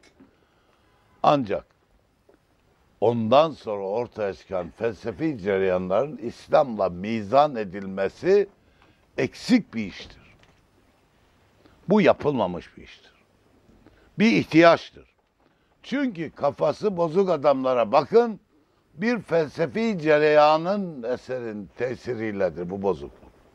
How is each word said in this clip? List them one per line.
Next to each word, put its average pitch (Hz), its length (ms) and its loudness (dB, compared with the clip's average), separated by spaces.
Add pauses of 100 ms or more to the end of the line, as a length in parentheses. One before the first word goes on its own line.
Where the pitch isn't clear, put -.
(1200)
Ancak 131 440 0 (1300)
ondan 120 500 4
sonra 104 320 -8
ortaya 104 520 -6
çıkan 90 360 -8
felsefi 113 680 -6
cereyanların 95 800 -2
İslam'la 117 720 0
mizan 110 680 0
edilmesi 98 920 -2 (720)
eksik 165 560 -2
bir 110 120 -8
iştir. - 360 -18 (1700)
Bu 208 120 4
yapılmamış 110 760 0
bir 82 60 -20
iştir. - 300 -20 (1040)
Bir 220 140 4
ihtiyaçtır. 160 840 2 (680)
Çünkü 208 480 -6
kafası 156 680 -2
bozuk 170 340 0
adamlara 131 640 2
bakın, 202 480 2 (540)
bir 220 240 -2
felsefi 165 840 -2
cereyanın 151 1000 4
eserin 117 760 -8
tesiriyledir 104 920 -4
bu 98 120 -8
bozukluk. 71 500 -6 (220)